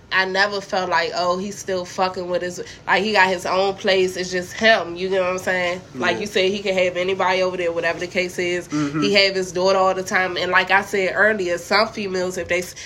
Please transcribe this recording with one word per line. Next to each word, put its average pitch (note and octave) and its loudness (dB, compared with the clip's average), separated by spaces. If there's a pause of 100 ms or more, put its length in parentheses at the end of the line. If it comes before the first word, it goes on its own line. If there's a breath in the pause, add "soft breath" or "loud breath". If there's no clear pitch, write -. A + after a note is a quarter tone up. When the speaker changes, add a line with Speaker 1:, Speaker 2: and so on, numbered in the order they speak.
(100)
Speaker 1:
I F#3+ 2
never G3 0
felt F#3 -2
like, E3 0
"Oh, F3+ 0
he's G3 -8
still F#3 -4
fucking F#3 -4
with F3+ -2
his," F3+ -6 (280 loud breath)
like, F#3+ 2
he G#3+ -2
got F#3 6
his F3+ -2
own F#3+ 2
place. F#3+ 0
It's F3+ -6
just F3+ -4
him. F#3+ 2
You F#3 -4
know F#3+ 2
what F3+ 0
I'm F#3 -2
saying? F3+ -2 (140)
Like F3 0
Speaker 2:
Yeah. G3 -4
Speaker 1:
you G#3 -4
said, F#3+ 2
he G#3 -2
can G3 -2
have F3+ 2
anybody F#3 0
over F#3 0
there, F3 -2
whatever E3 -2
the F3+ -6
case F3+ -4
is. F3 -2
Speaker 2:
Mm-hmm. D3 -2
Speaker 1:
He G3+ 2
have G3 4
his F#3 -2
daughter F#3 2
all F#3+ 4
the F#3 -4
time. F#3 0
And F3 -2
like F#3 2
I G3 6
said F#3+ -2
earlier, G3 2
some G#3 2
females, F#3 -4
if E3+ -6
they, F3 0
s-, - -14 (120)